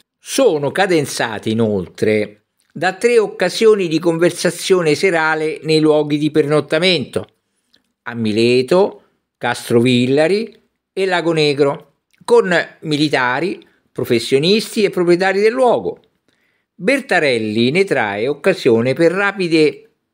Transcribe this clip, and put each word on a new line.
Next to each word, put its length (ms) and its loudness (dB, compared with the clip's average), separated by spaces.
sono 520 0
cadenzate 800 -2
inoltre 920 -2
da 200 -4
tre 260 0
occasioni 720 2
di 100 0
conversazione 960 0
serale 680 -2
nei 180 2
luoghi 380 2
di 120 -2
pernottamento, 960 0
a 120 -12
Mileto, 880 0
Castrovillari 1160 0
e 140 -4
Lago 260 0
Negro, 640 0
con 300 2
militari, 880 -2
professionisti 960 0
e 60 0
proprietari 500 0
del 120 2
luogo. 500 -2
Bertarelli 1000 0
ne 100 2
trae 460 -2
occasione 640 0
per 180 2
rapide 800 -2